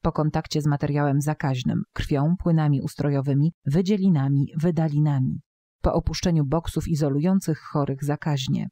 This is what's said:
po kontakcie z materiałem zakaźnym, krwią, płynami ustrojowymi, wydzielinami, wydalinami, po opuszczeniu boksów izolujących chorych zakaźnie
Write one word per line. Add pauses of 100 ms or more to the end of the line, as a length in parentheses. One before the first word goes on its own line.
po
kontakcie
z
materiałem
zakaźnym, (100)
krwią,
płynami
ustrojowymi, (140)
wydzielinami, (100)
wydalinami, (420)
po
opuszczeniu
boksów
izolujących
chorych
zakaźnie